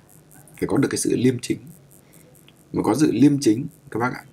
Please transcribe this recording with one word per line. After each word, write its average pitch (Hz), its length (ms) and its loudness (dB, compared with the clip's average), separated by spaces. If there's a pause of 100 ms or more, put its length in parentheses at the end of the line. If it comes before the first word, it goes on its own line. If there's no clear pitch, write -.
(600)
phải 90 80 -2
có 98 80 0
được 147 140 2
cái 107 80 -4
sự - 180 0
liêm 123 260 2
chính. - 160 -6 (1120)
Mà 139 100 -4
có 147 120 0
sự 151 180 2
liêm 139 280 4
chính 120 260 0 (240)
các 110 100 -6
bác 123 120 -2
ạ. - 200 -16